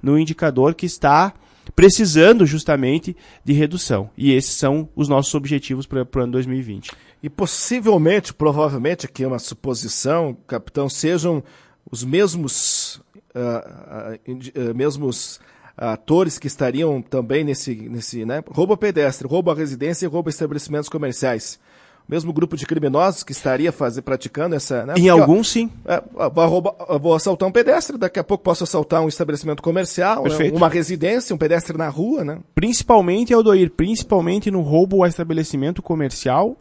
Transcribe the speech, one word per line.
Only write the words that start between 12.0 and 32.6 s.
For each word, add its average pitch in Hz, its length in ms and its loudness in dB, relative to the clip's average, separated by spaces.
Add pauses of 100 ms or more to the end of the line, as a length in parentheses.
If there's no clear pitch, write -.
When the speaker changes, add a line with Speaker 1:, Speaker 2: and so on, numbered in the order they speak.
Speaker 2:
mesmos, 160 960 -2 (340)
ah, 123 60 -10 (480)
ah, 110 300 -14 (100)
indi-, 127 280 -14
ah, 120 180 -4
mesmos 139 680 -4 (380)
atores 147 600 0
que 143 100 -8
estariam 135 540 -2
também 135 420 -2
nesse, 139 320 -4
nesse, 117 500 -10
né, 139 260 -6
roubo 185 220 2
a 196 40 0
pedestre, 147 500 0
roubo 170 240 0
à 151 40 0
residência 151 500 -4
e 165 40 -4
roubo 160 200 -4
a - 20 -6
estabelecimentos 147 580 -6
comerciais. 131 680 -4 (480)
O - 40 -10
mesmo 165 220 -4
grupo 160 240 -2
de 123 80 -8
criminosos 156 580 0
que - 80 -12
estaria 139 400 -2
faze-, 127 300 -4
praticando 147 540 -4
essa, 127 300 -4
né? 139 80 -8
Speaker 1:
Em - 20 0
Speaker 2:
Porque, 180 160 8
ó, 165 100 8
Speaker 1:
alguns, 180 280 6
sim. 233 220 -2 (140)
Speaker 2:
é, - 180 -2 (300)
vou 165 140 4
roubar, 180 260 0 (160)
eu 151 100 0
vou 160 140 4
assaltar 175 340 0
um 190 40 -2
pedestre, 254 460 2
daqui 196 220 -4
a 170 40 -4
pouco - 200 -2
posso 175 200 0
assaltar 156 380 0
um 160 60 0
estabelecimento 151 540 -4
comercial, 185 640 -2
né? - 60 0
Speaker 1:
Perfeito. 156 280 0
Speaker 2:
Uma 165 100 4
residência, 175 680 -2
um 165 40 -4
pedestre 160 400 -2
na 160 100 -4
rua, 185 380 -4
né? 156 140 -8 (140)
Speaker 1:
Principalmente, 220 800 2